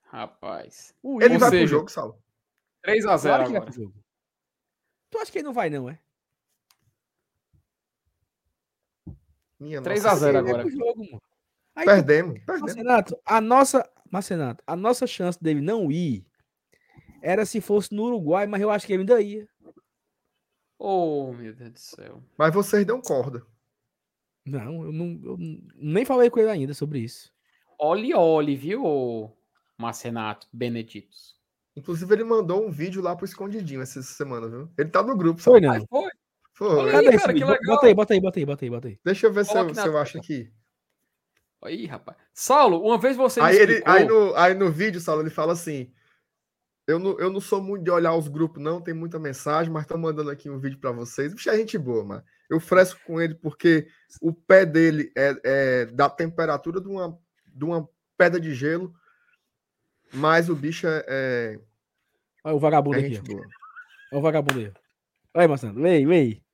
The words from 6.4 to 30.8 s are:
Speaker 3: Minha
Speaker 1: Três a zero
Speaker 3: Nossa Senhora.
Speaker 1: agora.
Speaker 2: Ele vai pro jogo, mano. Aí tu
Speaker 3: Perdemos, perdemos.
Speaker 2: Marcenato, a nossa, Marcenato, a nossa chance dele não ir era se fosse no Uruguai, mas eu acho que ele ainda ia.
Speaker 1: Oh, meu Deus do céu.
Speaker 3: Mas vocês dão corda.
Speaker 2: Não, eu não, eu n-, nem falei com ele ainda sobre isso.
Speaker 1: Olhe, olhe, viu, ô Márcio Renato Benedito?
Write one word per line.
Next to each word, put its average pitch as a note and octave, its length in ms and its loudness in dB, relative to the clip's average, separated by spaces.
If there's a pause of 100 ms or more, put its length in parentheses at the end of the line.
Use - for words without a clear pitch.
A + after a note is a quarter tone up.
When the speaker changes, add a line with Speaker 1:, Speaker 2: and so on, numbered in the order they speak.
Speaker 3:
Minha D3 240 -12
Speaker 1:
Três G3+ 220 -4
a G#3 100 4
zero C#3+ 280 2
Speaker 3:
Nossa - 20 -2
Senhora. A#2+ 160 -2
Speaker 1:
agora. - 80 -6
Speaker 2:
Ele - 20 -2
vai C4+ 80 -10
pro C4 80 -4
jogo, A3+ 240 -4
mano. A#2 120 -20 (520)
Aí D#4+ 100 -8
tu - 20 4
Speaker 3:
Perdemos, D#3+ 460 4 (120)
perdemos. E4+ 160 -6
Speaker 2:
Marcenato, A#3 640 -2
a A3 160 2
nossa, B3+ 500 2 (200)
Marcenato, E3 560 -6
a D3+ 100 -6
nossa A#3+ 300 -2
chance F3+ 360 -6
dele D#3 180 0
não F3+ 320 -2
ir D3 340 -4 (960)
era G3 220 -2
se G3+ 160 -6
fosse G3+ 340 -2
no G#3 100 -4
Uruguai, G3+ 420 -2
mas G3+ 160 -6
eu G#3+ 80 0
acho G#3 160 -4
que G#3 60 -4
ele F#3+ 100 0
ainda A3+ 180 4
ia. G#3 260 -6 (1300)
Speaker 1:
Oh, D#3 540 -4
meu A2+ 220 -16
Deus A#2+ 180 -20
do - 60 -20
céu. - 440 -20 (140)
Speaker 3:
Mas D#3+ 180 4
vocês G3+ 320 2
dão B3 140 -4
corda. C3 440 -4 (1000)
Speaker 2:
Não, C#3 380 -10
eu D#3 80 -12
não, E3+ 320 -10
eu - 120 -12
n-, E3 380 -14
nem D#3+ 300 -2
falei B3 260 4
com A#3+ 80 -2
ele G#3+ 120 2
ainda D3 220 -4
sobre C#3+ 280 -8
isso. - 320 -14 (460)
Speaker 1:
Olhe, G#3+ 360 -2
olhe, D#3 420 2
viu, F#3+ 280 -8
ô A#2 460 -4 (460)
Márcio A#2 280 -10
Renato A#2 480 -8
Benedito? A#2 640 -10 (600)